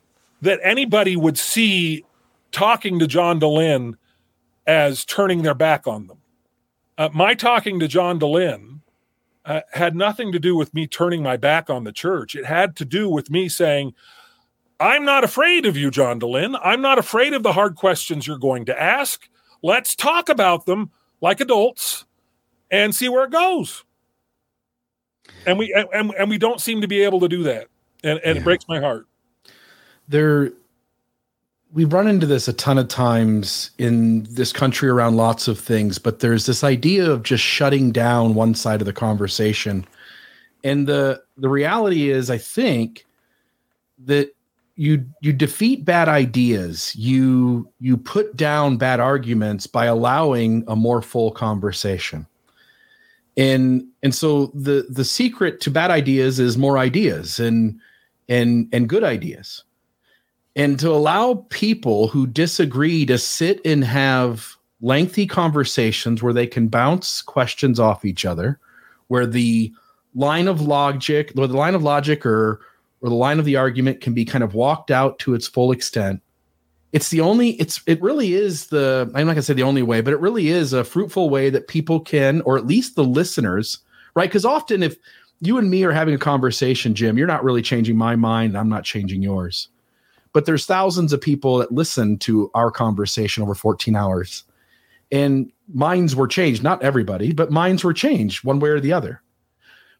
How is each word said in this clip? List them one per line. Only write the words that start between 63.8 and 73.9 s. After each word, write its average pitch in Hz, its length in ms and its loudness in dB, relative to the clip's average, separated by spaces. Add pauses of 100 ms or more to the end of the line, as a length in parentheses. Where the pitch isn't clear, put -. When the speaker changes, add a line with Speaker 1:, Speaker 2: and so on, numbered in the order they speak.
Speaker 2:
have 127 720 0 (240)
lengthy 156 460 0
conversations 127 960 0
where 120 100 0
they 120 140 0
can 120 200 0
bounce 123 560 0
questions 127 560 -2
off 110 260 2
each 95 200 -4
other, 92 340 -4 (480)
where 123 200 0
the 113 460 0 (420)
line 151 340 0
of 175 120 0
logic, 147 760 0
or 135 100 2
the 127 100 -4
line 160 200 2
of 160 80 -2
logic 147 420 0
or, 110 340 2 (400)
or 123 80 -4
the 117 60 0
line 135 240 2
of 156 60 0
the 143 120 2
argument 131 440 0